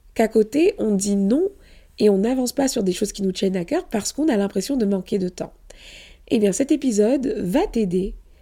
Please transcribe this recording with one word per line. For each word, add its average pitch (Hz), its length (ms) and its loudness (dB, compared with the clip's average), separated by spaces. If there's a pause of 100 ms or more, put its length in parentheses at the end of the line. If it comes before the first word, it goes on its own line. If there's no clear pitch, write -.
(140)
qu'à 220 140 2
côté, 277 500 2
on 208 160 0
dit 202 220 0
non 240 320 2 (500)
et 214 120 6
on 196 80 4
n'avance 247 340 0
pas 269 160 0
sur 240 140 -2
des 185 100 0
choses 202 200 -4
qui 202 100 -8
nous 190 100 0
tiennent 190 240 -2
à 175 80 -2
cœur 349 220 -4
parce 208 260 -6
qu'on 311 160 -2
a 254 80 2
l'impression 202 400 -2
de 226 100 0
manquer 196 320 -2
de 180 100 -2
temps. - 240 -10 (760)
Eh 240 100 2
bien, 202 140 4
cet 269 180 -2
épisode 247 680 2
va 208 280 0
t'aider, 196 480 -2 (280)